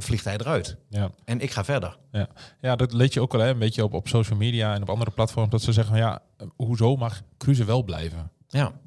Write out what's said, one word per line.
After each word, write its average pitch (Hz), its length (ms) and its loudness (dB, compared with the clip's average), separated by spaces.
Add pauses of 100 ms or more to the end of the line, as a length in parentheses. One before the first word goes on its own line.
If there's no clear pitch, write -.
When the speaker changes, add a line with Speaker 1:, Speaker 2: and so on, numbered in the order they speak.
Speaker 1:
vliegt 117 220 -2
hij 101 140 -4
eruit. 117 380 -4 (120)
Speaker 2:
Ja. 101 220 -2 (140)
Speaker 1:
En 117 160 -4
ik 135 100 -4
ga 101 140 -2
verder." 117 340 -4 (120)
Speaker 2:
Ja. 104 180 -2 (320)
Ja, 127 160 0
dat 120 160 0
leed 127 200 4
je - 80 0
ook 123 120 -2
wel, 113 80 2
hè, 117 80 4
een 127 100 0
beetje 110 260 0
op, 101 100 0
op - 140 -4
social 110 300 2
media 110 360 0
en 101 80 -4
op 98 80 -6
andere 110 200 -2
platforms. 110 400 0
Dat 110 120 2
ze 113 100 2
zeggen 107 240 4
van, 113 60 4
"Ja, 113 200 -2 (140)
eh, - 100 -16 (100)
hoezo 117 400 2
mag 113 260 -6 (140)
Kruse 127 280 2
wel 120 200 2
blijven?" 82 460 -8 (180)
Speaker 1:
Ja. 139 240 0 (140)